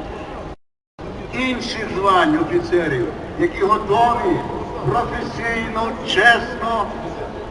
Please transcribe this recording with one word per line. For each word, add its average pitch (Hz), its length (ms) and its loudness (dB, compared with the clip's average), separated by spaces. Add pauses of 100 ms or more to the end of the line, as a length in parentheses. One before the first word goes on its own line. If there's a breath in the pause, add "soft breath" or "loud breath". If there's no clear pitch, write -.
(1300)
інших 240 540 -4 (100)
звань 180 460 6
офіцерів, - 640 2 (320)
які - 240 0
готові 208 760 4 (540)
професійно, 226 1000 -2 (140)
чесно 226 800 4 (640)